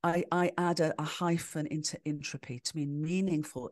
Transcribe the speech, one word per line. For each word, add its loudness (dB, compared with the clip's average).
I, 4
I 4
add 4
a, 4
a -2
hyphen 0
into -4
entropy -6
to -6
mean -2
meaningful 0